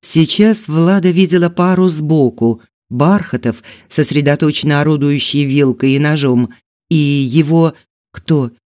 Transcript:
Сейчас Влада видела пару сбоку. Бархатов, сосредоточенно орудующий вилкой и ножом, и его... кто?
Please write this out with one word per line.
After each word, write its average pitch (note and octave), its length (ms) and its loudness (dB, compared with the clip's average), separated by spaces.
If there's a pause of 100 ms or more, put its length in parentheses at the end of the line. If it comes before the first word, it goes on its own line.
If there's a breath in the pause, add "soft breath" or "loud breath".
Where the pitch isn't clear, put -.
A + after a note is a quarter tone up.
Сейчас G#3 640 0
Влада F3 420 2
видела F3 380 2
пару F3+ 400 0
сбоку. D3 720 -2 (280 soft breath)
Бархатов, C3 720 -2 (260 loud breath)
сосредоточенно D3 920 0
орудующий D3 640 -2
вилкой C3+ 480 0
и C#3 60 0
ножом, C#3 540 0 (380 loud breath)
и E3+ 60 2
его... D3 800 0 (380 soft breath)
кто? C#3 380 -2 (180)